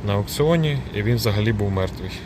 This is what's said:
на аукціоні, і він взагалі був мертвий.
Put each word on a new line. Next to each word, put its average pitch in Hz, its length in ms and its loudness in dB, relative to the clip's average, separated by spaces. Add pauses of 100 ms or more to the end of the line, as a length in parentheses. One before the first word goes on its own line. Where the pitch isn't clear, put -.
на 101 80 0
аукціоні, 147 640 2 (140)
і 104 100 -2
він 120 120 4
взагалі 110 380 2
був 101 180 0
мертвий. 92 400 -2 (140)